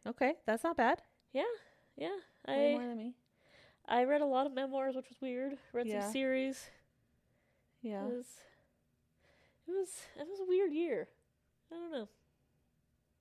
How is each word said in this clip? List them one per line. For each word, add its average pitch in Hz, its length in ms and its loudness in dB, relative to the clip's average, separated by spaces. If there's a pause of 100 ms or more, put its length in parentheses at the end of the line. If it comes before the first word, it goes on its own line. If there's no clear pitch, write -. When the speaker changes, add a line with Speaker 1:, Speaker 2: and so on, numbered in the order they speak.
Speaker 1:
Okay, 254 300 2 (100)
that's 220 180 0
not 330 140 0
bad. 262 240 4 (320)
Speaker 2:
Yeah, 269 100 2 (540)
yeah. 339 200 -4 (300)
Speaker 1:
Way 269 280 4
Speaker 2:
I, - 20 0
Speaker 1:
more 240 100 -4
than 233 100 -6
me. 233 180 -8 (680)
Speaker 2:
I 240 180 4
read 285 180 4
a 294 40 2
lot 269 200 2
of 285 80 -4
memoirs, 269 420 -2
which 262 140 -8
was 240 100 -18
weird. 262 380 -4 (160)
Read 240 140 -2
Speaker 1:
Yeah. 208 160 0
Speaker 2:
some 202 100 -2
series. 262 560 0 (1120)
Speaker 1:
Yeah. 202 260 -6
Speaker 2:
It 247 60 -2
was, 247 260 -10 (1300)
it 330 40 -6
was, 381 360 -4 (100)
it 294 100 -8
was 392 120 -8
a 381 60 -4
weird 370 280 4
year. 294 360 -2 (640)
I 330 40 -16
don't 339 160 -12
know. 233 180 -6 (1120)